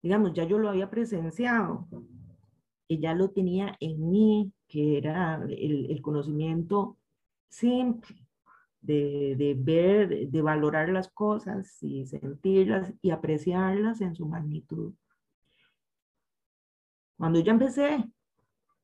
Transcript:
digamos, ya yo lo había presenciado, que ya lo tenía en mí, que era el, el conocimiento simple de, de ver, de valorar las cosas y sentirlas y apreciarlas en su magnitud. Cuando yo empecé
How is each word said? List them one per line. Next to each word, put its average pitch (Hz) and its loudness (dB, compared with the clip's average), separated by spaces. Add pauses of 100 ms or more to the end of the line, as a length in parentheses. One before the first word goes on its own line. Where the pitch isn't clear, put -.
digamos, 190 2
ya 165 -2
yo 196 2
lo 214 0
había 196 -2
presenciado, 214 -2 (1000)
que 160 0
ya 160 -2
lo 190 2
tenía 190 -2
en 160 -4
mí, 214 4 (140)
que 151 0
era 160 -2
el, 147 -4
el 151 -6
conocimiento 160 -2 (520)
simple 247 -2 (540)
de, 143 0
de 143 2
ver, 170 2
de 156 0
valorar 156 2
las 185 -2
cosas 208 -4
y 139 -6
sentirlas 190 0 (100)
y 185 2
apreciarlas 185 0
en 180 -4
su 165 -8
magnitud. 156 -8 (2250)
Cuando 165 2
yo 180 4
empecé 269 2 (800)